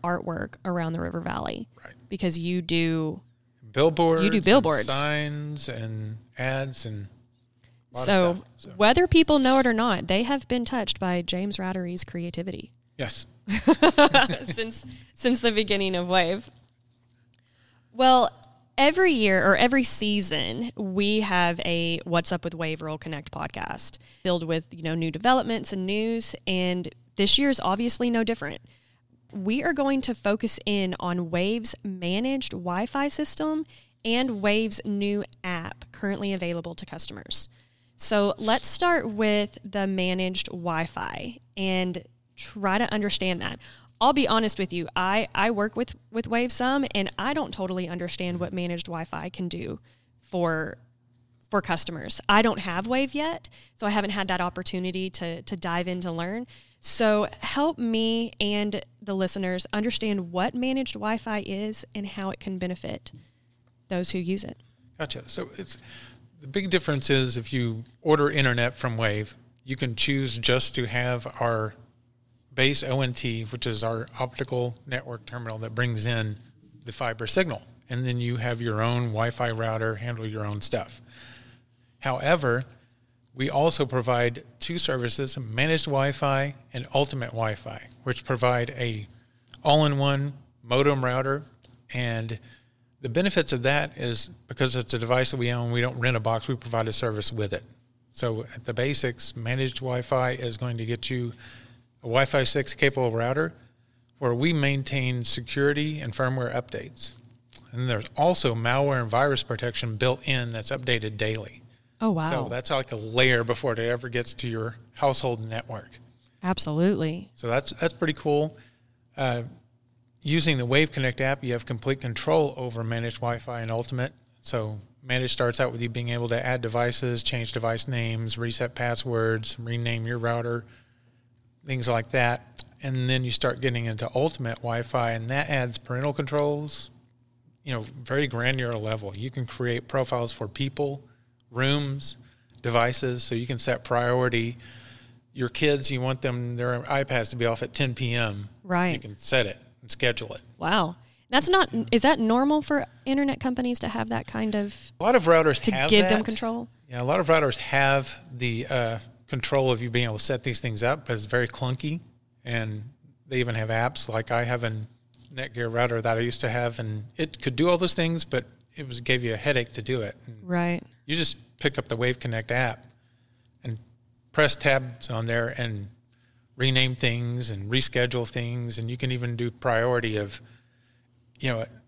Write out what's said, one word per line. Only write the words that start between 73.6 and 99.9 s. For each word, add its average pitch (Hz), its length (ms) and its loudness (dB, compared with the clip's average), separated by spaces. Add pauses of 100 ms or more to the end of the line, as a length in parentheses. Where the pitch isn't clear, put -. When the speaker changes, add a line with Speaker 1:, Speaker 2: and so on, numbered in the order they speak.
Speaker 2:
is 110 160 -2
our 113 240 -2 (140)
optical 123 560 -4 (100)
network 123 400 -8
terminal 113 320 -10
that 113 160 -8
brings 117 320 0
in 110 300 0 (480)
the 117 80 -12
fiber 117 340 -4
signal. 165 340 0 (300)
And 127 160 -2
then 123 140 0
you 120 160 -2
have 117 260 -2
your 110 180 0
own 120 260 2
Wi-Fi 117 440 0
router, 110 460 -2
handle 117 280 -8
your 107 220 -6
own 104 140 -4
stuff. - 420 -4 (960)
However, 135 640 2 (720)
we 131 160 -2
also 147 340 2
provide 120 600 0 (160)
two 170 180 -4
services, 131 580 -2
managed 135 500 0
Wi-Fi 139 680 0 (180)
and 127 220 -8
ultimate 135 360 0
Wi-Fi, 110 580 -6 (160)
which 127 200 -4
provide 123 540 0
a 113 300 -4 (560)
all-in-one 143 680 4 (280)
modem 135 420 4
router. 131 380 0 (500)
And 113 460 -4 (640)
the 135 80 -6
benefits 170 440 2
of 123 120 0
that 147 340 0
is 120 320 -4 (160)
because 127 300 -2
it's 127 180 -4
a 120 60 0
device 123 320 2
that 139 60 -4
we 120 120 0
own, 120 220 -2
we 120 80 2
don't 127 180 -2
rent 123 180 2
a 113 40 -2
box, 113 260 0
we 135 80 -2
provide 117 320 -2
a 110 60 -2
service 107 400 -2
with 104 200 -4
it. - 120 -6 (480)
So 113 420 -4
at 117 100 -16
the 120 100 -6
basics, 127 600 -2
managed 127 440 -4
Wi-Fi 127 560 0